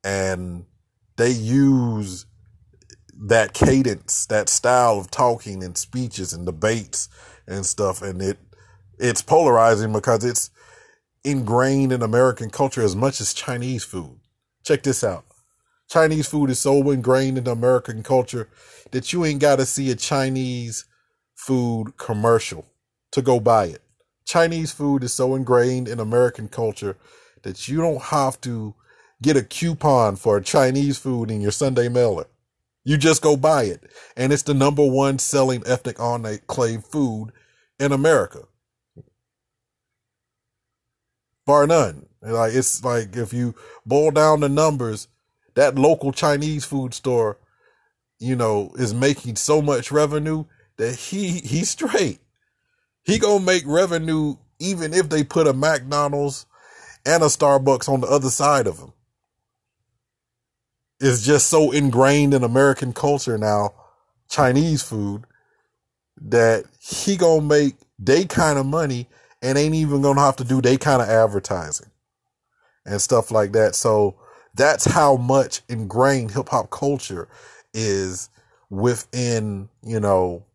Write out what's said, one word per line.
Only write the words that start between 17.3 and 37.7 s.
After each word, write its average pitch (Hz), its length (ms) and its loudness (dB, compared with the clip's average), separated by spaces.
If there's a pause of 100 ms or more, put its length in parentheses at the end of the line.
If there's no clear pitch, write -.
in 123 100 -4
American 120 560 0
culture 123 440 -2 (440)
that 127 200 -6
you 175 120 -2
ain't 147 160 -2
gotta 139 260 4
see 135 240 -4
a 120 60 -2
Chinese 131 880 -4 (500)
food 120 600 -4
commercial 110 680 0 (460)
to 139 100 -2
go 123 200 2
buy 110 240 4
it. 80 180 -10 (440)
Chinese 165 440 0
food 139 320 -2
is 123 100 -6
so 131 220 -2
ingrained 127 540 0
in 117 100 -8
American 117 480 0
culture 104 500 -6 (460)
that - 240 -12
you 147 140 -4
don't 156 220 -2
have 139 400 -2
to 110 320 -8 (460)
get 139 160 2
a 131 60 2
coupon 135 720 0
for 101 260 0
Chinese 135 580 0
food 120 320 -6
in 107 100 -4
your 104 100 0
Sunday 123 380 0
mailer. 117 380 0 (580)
You 147 120 0
just 151 260 2
go 147 140 4
buy 143 280 2
it. 87 180 -6 (340)
And 131 160 0
it's 143 120 0
the 147 100 0
number 143 320 4
one 135 320 0
selling 131 480 0
ethnic 120 320 -4
enclave 117 840 -4
food 113 480 -6 (460)